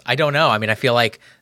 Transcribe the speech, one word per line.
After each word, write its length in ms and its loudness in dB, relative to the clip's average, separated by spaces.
I 100 -2
don't 200 0
know. 140 2
I 100 2
mean, 120 -4
I 40 0
feel 200 0
like 260 0